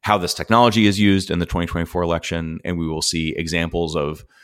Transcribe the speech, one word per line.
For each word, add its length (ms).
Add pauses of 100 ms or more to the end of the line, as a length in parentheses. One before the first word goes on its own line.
how 160
this 160
technology 520
is 140
used 300
in 100
the 60
twenty 220
twenty-four 340
election, 600
and 140
we 100
will 140
see 340
examples 580
of 300 (200)